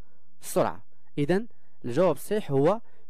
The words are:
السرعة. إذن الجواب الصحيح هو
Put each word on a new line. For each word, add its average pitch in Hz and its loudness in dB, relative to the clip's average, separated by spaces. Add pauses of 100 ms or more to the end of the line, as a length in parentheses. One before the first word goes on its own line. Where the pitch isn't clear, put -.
(420)
السرعة. 110 0 (340)
إذن 175 2 (380)
الجواب 147 4
الصحيح 208 -2
هو 151 4 (280)